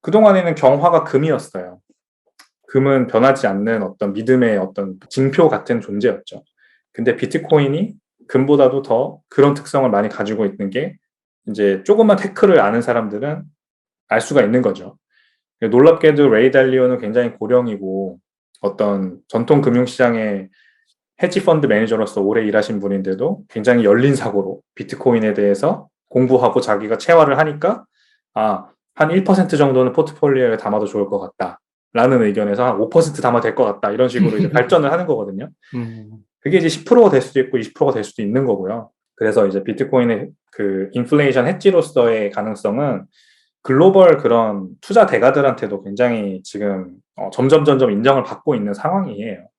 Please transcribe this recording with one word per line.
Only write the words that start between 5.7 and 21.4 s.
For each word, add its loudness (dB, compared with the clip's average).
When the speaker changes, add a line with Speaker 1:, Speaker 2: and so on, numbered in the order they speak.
Speaker 1:
존재였죠. -6
근데 -2
비트코인이 -2
금보다도 2
더 -4
그런 2
특성을 -4
많이 0
가지고 -6
있는 -6
게 -6
이제 0
조금만 4
테크를 2
아는 0
사람들은 -4
알 0
수가 0
있는 2
거죠. -6
놀랍게도 4
레이 4
달리오는 2
굉장히 -2
고령이고 -4
어떤 -4
전통 0
금융시장의 -2
헤지 -4